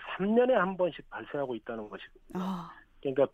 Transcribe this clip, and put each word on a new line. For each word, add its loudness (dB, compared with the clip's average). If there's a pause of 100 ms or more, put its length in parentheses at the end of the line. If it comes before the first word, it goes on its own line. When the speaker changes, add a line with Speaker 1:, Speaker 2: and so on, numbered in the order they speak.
Speaker 1:
삼 0
년에 6
한 2
번씩 -2
발생하고 -4
있다는 -8
것입니다. -16 (100)
Speaker 2:
아. -6 (300)
Speaker 1:
그러니까 2